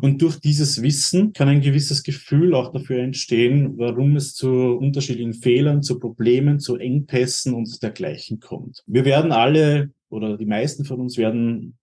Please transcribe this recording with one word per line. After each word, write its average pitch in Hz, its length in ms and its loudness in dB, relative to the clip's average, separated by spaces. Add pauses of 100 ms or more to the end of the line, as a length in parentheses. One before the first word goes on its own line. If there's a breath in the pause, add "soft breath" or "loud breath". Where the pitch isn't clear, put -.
Und 139 200 2
durch 165 180 2
dieses 147 420 0
Wissen 160 520 0
kann 139 160 2
ein 143 100 4
gewisses 143 440 0
Gefühl 151 520 2
auch 127 160 -2
dafür 127 280 -4
entstehen, 127 760 0
warum 127 400 0
es 139 180 -4
zu 131 160 -2
unterschiedlichen 127 840 -2
Fehlern, 143 500 2
zu 127 160 -4
Problemen, 127 640 2
zu 123 160 -4
Engpässen 127 760 -2
und 117 300 -8
dergleichen 113 560 -10
kommt. - 480 -16
Wir 127 160 2
werden 143 300 2
alle 147 560 4 (180)
oder 107 300 -6
die 110 80 -8
meisten 123 400 -2
von 127 160 -8
uns 123 160 -6
werden 117 640 -2